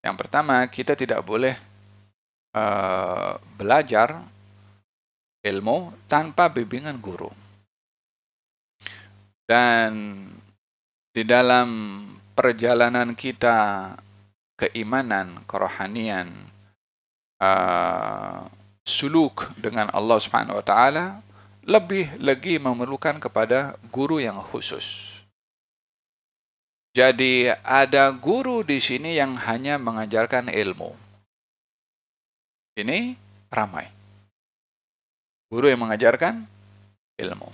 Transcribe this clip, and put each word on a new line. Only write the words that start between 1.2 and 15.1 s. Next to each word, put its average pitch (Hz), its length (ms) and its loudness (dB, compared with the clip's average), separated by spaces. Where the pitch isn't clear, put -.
boleh, 117 320 0
eh, 95 720 -2
belajar 120 720 2
ilmu 110 480 -2
tanpa 160 400 2
bimbingan 131 480 -6
guru. - 320 -12
Dan 110 800 2
di 117 80 -2
dalam 123 480 6
perjalanan 120 800 2
kita 107 800 0
keimanan, 107 880 -4